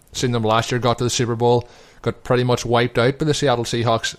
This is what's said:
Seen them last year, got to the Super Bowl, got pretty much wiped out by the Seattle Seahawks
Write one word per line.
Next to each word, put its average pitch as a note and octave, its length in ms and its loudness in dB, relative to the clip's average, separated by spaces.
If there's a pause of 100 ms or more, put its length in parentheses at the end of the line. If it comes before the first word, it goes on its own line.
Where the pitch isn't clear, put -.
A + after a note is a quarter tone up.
(120)
Seen B2 220 -2
them A#2 100 0
last A2 280 0
year, B2+ 80 0
got A#2 200 0
to B2+ 40 -2
the B2 60 0
Super A#2 260 -2
Bowl, A#2+ 320 2 (360)
got - 200 -6
pretty B2 200 0
much B2 220 0
wiped A#2+ 340 0
out B2+ 180 2
by D#3 80 -2
the D3 80 2
Seattle A#2+ 320 0
Seahawks A#2 540 -2